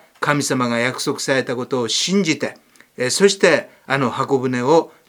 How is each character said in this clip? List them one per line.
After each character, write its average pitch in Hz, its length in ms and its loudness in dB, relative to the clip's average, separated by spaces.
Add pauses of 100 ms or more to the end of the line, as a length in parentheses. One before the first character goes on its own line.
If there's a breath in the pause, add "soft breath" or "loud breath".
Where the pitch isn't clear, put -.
(200 loud breath)
神 147 240 0
様 127 240 -2
が 117 100 -2
約 123 260 -2
束 135 160 -4
さ 139 160 -2
れ 127 80 0
た 127 120 -4
こ 123 100 -6
と 127 160 -2
を 113 60 -2
信 185 360 0
じ 156 140 -2
て、 - 200 -8 (400 soft breath)
え、 127 120 -2
そ 196 200 4
し 196 80 -4
て 160 320 4 (160 soft breath)
あ 135 120 -2
の 131 120 0
箱 131 300 0
舟 127 220 -2
を 156 300 2 (180 loud breath)